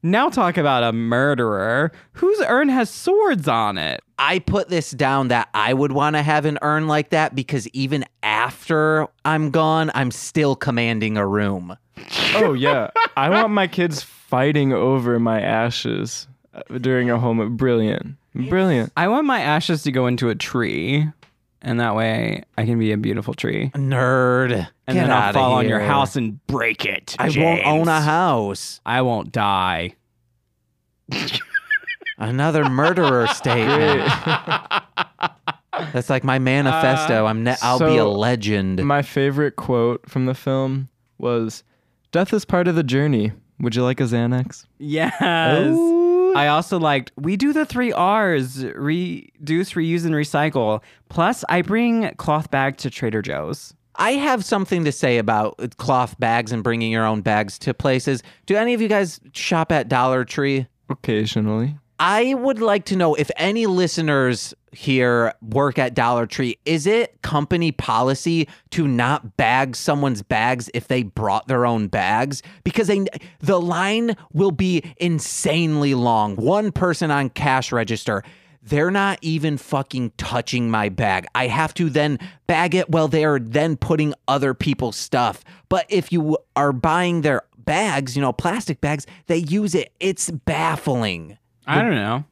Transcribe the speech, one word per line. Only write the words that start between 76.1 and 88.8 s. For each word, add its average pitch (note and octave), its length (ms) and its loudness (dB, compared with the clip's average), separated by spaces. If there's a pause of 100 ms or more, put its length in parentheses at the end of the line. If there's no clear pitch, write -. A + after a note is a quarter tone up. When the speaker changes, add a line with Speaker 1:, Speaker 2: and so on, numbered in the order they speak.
Speaker 2:
One F3 380 0
person E3+ 380 -2
on C#3 180 0
cash C3 420 -2
register, A2+ 520 -2 (380)
they're D3 300 0
not G3 300 0
even D3+ 360 -2
fucking B2+ 600 -4
touching A#2+ 520 -2
my G#2+ 200 0
bag. F#2+ 440 0
I B2+ 140 0
have D3+ 280 -2
to E3 140 0
then D3 300 0 (280)
bag E3+ 280 0
it F3 140 0
while D#3+ 180 2
they're D3+ 320 2
then C#3+ 380 -2
putting D3+ 360 0 (140)
other C3+ 260 0
people's B2+ 440 -4
stuff. A#2+ 480 -2 (240)
But - 180 0
if F#3 240 0
you D#3 260 0 (200)
are C#3+ 160 2
buying E3 480 0
their C#3 220 0 (140)
bags, C#3+ 600 -2
you C#3 40 0
know, B2+ 120 0
plastic F3+ 480 -4